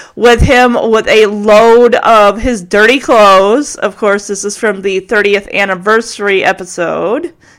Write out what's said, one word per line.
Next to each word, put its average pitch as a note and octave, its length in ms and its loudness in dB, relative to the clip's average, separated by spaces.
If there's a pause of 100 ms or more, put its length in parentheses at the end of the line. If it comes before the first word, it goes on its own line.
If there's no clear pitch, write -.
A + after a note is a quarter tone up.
(140)
with A#3 280 2
him B3 320 2
with A3 340 -2
a G#3+ 180 2
load G#3+ 720 4
of G#3 440 2
his A#3 220 -4
dirty G#3+ 380 0
clothes. G#3+ 720 2
Of G3 220 -8
course, G3+ 320 -4
this G3+ 160 -8
is G3+ 120 -8
from G3+ 260 -6
the F#3+ 180 -4
thirtieth G3+ 520 -2
anniversary G3 920 -4
episode, F3+ 880 -6 (240)